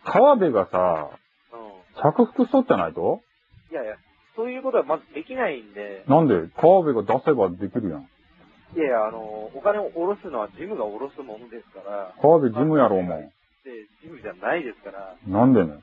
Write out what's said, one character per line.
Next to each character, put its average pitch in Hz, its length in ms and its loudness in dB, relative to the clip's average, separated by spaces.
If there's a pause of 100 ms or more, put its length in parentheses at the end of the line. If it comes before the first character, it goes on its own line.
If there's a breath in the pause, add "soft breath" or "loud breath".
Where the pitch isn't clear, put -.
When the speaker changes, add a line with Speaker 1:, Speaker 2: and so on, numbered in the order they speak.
Speaker 1:
川 269 300 6
辺 180 200 2
が 98 120 4
さ、 85 460 0 (420)
Speaker 2:
う - 20 -20
ん。 104 460 -18
Speaker 1:
着 185 240 2
服 - 200 -2
し - 60 -10
と 269 100 4
っ 254 40 -4
ち - 80 0
ゃ 107 40 2
な 82 120 -2
い 78 40 -12
と？ 104 280 -2 (500)
Speaker 2:
い - 40 -12
や 135 80 -8
い - 20 -8
や、 107 100 -10 (400)
そ 226 100 -6
う 247 60 -8
い 254 60 -10
う 254 60 -14
こ 262 80 -4
と 226 60 0
は 165 60 2
ま 156 140 -2
ず - 60 -14 (100)
で 320 100 -10
き 254 120 -14
な 226 160 -2
い 123 100 -10
ん 104 120 -20
で。 101 340 -12
Speaker 1:
な 156 160 6
ん 147 40 2
で？ 87 300 0
川 180 260 6
辺 143 120 0
が 104 80 0
出 113 220 -2
せ 156 80 2
ば 101 160 2
で 92 200 -8
き 123 100 -6
る 98 120 -4
や 73 60 -10
ん。 69 120 -18 (680)
Speaker 2:
い 165 40 -4
や 156 80 0
い - 20 -2
や、 110 160 0
あ 110 60 -6
の、 113 80 -12 (340)
お 135 100 -14
金 208 140 0
を 196 140 -6
下 165 120 -8
ろ 202 120 -2
す 202 160 -18
の 120 80 -6
は 104 180 -6
ジ 151 80 -12
ム 202 120 -10
が 117 80 -4
下 107 120 -8
ろ 135 140 -10
す 143 100 -18
も 110 160 -14
の 120 100 -20
で 113 140 -18
す - 80 -20
か 95 180 -20
ら。 101 320 -10
Speaker 1:
川 160 200 6
辺 123 160 2
ジ 123 60 -4
ム 156 180 2
や 120 80 6
ろ、 101 100 2
お 92 60 0
前。 82 180 -6
Speaker 2:
で、 71 80 -20 (720)
ジ 160 80 -20
ム 151 100 -20
じ - 80 -16
ゃ 95 60 -12
な 104 220 -4
い 170 80 -6
で 113 100 -12
す - 80 -20
か 101 80 -16
ら。 95 260 -16 (120)
Speaker 1:
な 104 180 4
ん 131 80 6
で 101 100 4
ね？ 73 200 -6